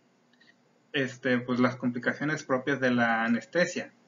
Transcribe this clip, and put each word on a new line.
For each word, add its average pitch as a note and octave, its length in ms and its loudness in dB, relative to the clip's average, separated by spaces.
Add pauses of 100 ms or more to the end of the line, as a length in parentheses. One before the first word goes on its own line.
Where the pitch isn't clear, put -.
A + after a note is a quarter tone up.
(920)
Este, B2+ 460 0
pues A#2+ 220 -2
las B2 160 4
complicaciones B2+ 640 -2
propias C3 380 0
de B2+ 100 2
la A#2 340 2
anestesia. - 720 -2 (140)